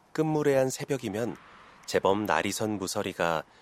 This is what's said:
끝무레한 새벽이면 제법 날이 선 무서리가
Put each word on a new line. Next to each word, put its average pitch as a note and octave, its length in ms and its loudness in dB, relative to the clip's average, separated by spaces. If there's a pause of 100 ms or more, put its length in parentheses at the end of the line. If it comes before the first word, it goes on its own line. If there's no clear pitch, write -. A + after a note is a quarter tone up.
(120)
끝무레한 D3 580 2
새벽이면 A#2+ 680 -4 (500)
제법 G2 340 2
날이 F#2+ 320 0
선 G#2+ 260 -2
무서리가 F2+ 680 -2 (180)